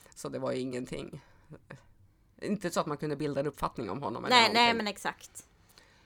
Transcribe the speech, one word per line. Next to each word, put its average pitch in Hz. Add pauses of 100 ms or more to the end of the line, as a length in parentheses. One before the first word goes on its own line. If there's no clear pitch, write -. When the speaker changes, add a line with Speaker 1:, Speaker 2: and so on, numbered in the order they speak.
(140)
Speaker 1:
Så -
det 131
var 127
ju 127
ingenting. 131 (1200)
Inte 180
så 196
att 165
man 151
kunde 151
bilda 143
en 147
uppfattning 139
om 127
honom 120
eller 254
Speaker 2:
Nej, 226
nej, 233
Speaker 1:
någonting. 233
Speaker 2:
men 226
exakt. - (600)